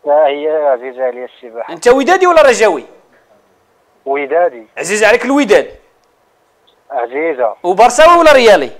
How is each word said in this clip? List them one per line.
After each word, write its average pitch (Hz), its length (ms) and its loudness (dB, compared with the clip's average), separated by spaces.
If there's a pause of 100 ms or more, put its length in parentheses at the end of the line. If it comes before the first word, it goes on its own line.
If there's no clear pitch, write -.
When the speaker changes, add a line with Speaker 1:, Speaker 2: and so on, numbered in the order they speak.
Speaker 1:
لا، 147 220 2
هي 147 200 -4
عزيزة 131 560 -4
عليا 123 220 -8
السباحة. 117 480 -16
Speaker 2:
أنت 170 140 -4
ودادي 330 400 2
ولا 330 140 2
رجاوي؟ 214 420 0 (1200)
Speaker 1:
ودادي. 139 640 -4 (100)
Speaker 2:
عزيز 202 260 -4
عليك 233 220 2
الوداد؟ 240 500 0 (1160)
Speaker 1:
عزيزة. 123 720 -4
Speaker 2:
وبرساوي 233 540 4
ولا 330 160 4
ريالي؟ 202 460 4